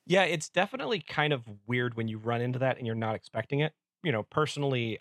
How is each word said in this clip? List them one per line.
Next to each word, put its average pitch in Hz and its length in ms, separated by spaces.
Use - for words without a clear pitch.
Yeah, 185 180
it's 165 260
definitely 233 520
kind 151 320
of 120 100
weird 123 300
when 113 120
you 110 120
run 117 220
into 123 180
that 127 180
and 131 80
you're 113 100
not 110 200
expecting 113 440
it. 151 140
You 165 80
know, 107 120
personally, 135 760